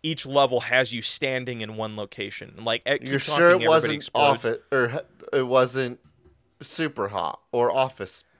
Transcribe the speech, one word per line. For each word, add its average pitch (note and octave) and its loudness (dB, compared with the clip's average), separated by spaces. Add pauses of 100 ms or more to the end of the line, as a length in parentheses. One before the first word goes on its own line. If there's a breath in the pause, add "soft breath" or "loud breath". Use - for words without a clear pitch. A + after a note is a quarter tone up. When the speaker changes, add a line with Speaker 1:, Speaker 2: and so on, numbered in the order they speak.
Speaker 1:
each D#3 -6
level C3+ 2
has B2 0
you A#2 -6
standing B2+ -4
in G#2+ -10
one G#2+ -6
location. G#2 -10 (100)
Like, A#2 -2
e-, C#3+ 0
keep B2 -12
Speaker 2:
You're C3+ 0
Speaker 1:
talking, D3+ -4
Speaker 2:
sure F3 8
it F3 8
Speaker 1:
everybody A#2 2
Speaker 2:
wasn't D#3 4
Speaker 1:
explodes. C#3+ 2
Speaker 2:
office, A2+ -2 (140)
or C3 2
h-, D#3 -6 (340)
it C3 2
wasn't B2+ 2 (600)
Super C#3+ -4
Hot F#2 -4 (120)
or A#2+ 2
Office B2+ -4 (160)